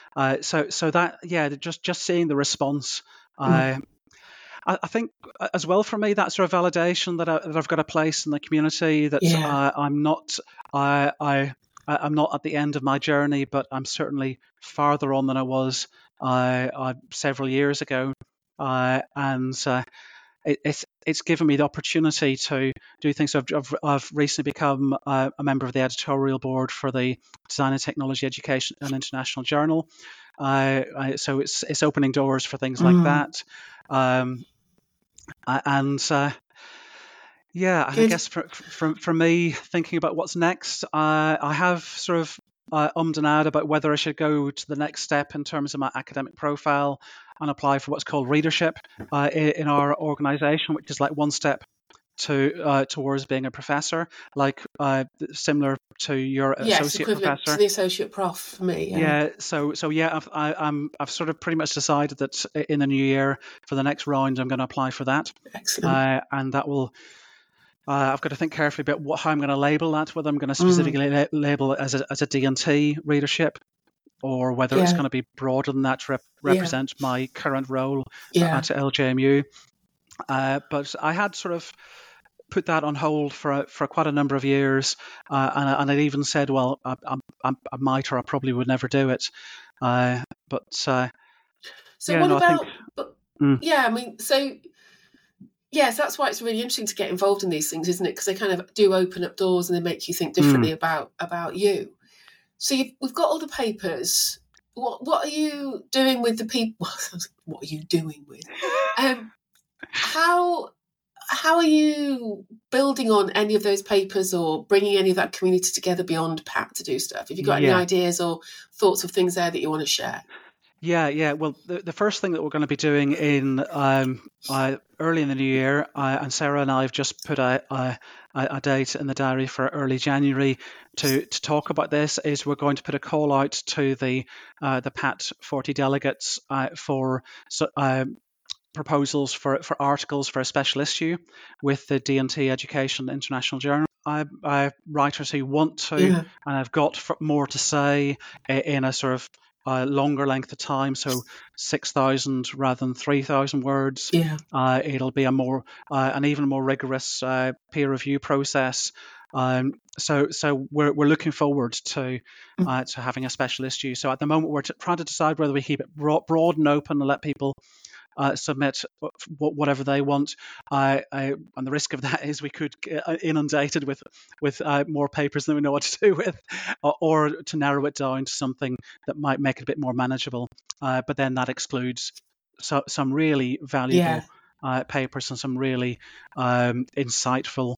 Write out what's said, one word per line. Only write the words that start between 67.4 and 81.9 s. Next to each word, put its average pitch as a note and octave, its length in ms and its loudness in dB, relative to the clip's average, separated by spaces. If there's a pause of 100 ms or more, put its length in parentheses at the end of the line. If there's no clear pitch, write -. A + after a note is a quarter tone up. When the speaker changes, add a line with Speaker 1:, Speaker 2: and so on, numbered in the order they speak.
Speaker 1:
uh, C#3+ 40 0 (200)
I've C#3 80 -2
got D3 80 -4
to C#3 80 -6
think D#3+ 160 -4
carefully D3 300 0
about D3 180 -2
what, D3 180 -4
how D#3+ 120 0
I'm D3 100 2
gonna C#3 160 0
label D3+ 360 2
that, D#3 220 -2
whether D3+ 140 -2
I'm D3 80 0
gonna C3+ 160 -2
Speaker 2:
Mm. C3 40 -2
Speaker 1:
specifically E3 520 4
la-, C#3+ 240 4
label C#3+ 400 2
it C#3 80 0
as C3+ 140 -2
a, C3+ 160 0
as C3+ 100 -4
a C#3+ 60 2
D C#3 180 0
and C3+ 120 4
T D3 460 2
readership, D3 560 0 (640)
or B2+ 300 0
whether B2+ 260 2
it's F3+ 120 6
Speaker 2:
Yeah. F3 80 2
Speaker 1:
gonna C#3 100 0
be B2+ 160 -2 (120)
broader C3+ 360 0
than C3+ 100 0
that C3 180 0
to - 120 -6
rep-, B2+ 80 -2 (240)
Speaker 2:
Yeah. F#3 80 4
Speaker 1:
represent D#3+ 480 0
my C3 320 0
current C3+ 380 -4
role C3+ 340 -2 (300)
Speaker 2:
Yeah. E3 240 4
Speaker 1:
at - 120 -4
L C#3 200 0
J C3 180 2
M B2+ 100 2
U. C#3 260 4 (840)
Uh, C3+ 320 0 (100)
but C#3+ 300 -4
I D3+ 140 0
had G3+ 200 -2
sort F3 200 -6
of - 180 -10 (800)